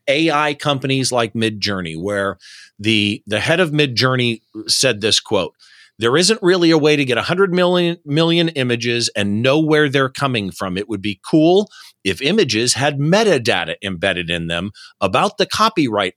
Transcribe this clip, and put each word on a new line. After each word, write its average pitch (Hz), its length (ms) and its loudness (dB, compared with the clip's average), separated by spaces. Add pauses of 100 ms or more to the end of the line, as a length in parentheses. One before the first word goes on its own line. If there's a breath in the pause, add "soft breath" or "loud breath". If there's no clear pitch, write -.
A 156 220 0
I 151 240 0
companies 135 580 -2
like 117 220 -2
Midjourney, 101 640 -4
where 98 380 -4 (420 loud breath)
the, 104 460 0
the 104 140 -2
head 151 200 0
of 165 120 0
Midjourney 127 720 0 (260)
said 117 340 0
this 104 180 0
quote, 92 340 -2 (460 soft breath)
"There 117 160 2
isn't 190 280 2
really 175 260 4
a 160 80 6
way 151 180 2
to 143 100 0
get 120 120 -2
a 104 60 0
hundred 180 300 0
million, 175 520 0
million 165 440 2
images 120 680 -2
and 101 260 -2
know 135 180 4
where 151 300 2
they're 131 200 0
coming 120 420 -4
from. 92 260 -6
It 107 100 -4
would 104 140 -6
be 101 240 -6
cool 175 440 4 (340 loud breath)
if 95 180 -2
images 131 520 0
had 139 260 -2
metadata 135 840 0
embedded 90 480 -4
in 85 180 -4
them 87 240 -4 (300 loud breath)
about 117 360 0
the 190 80 0
copyright 120 720 0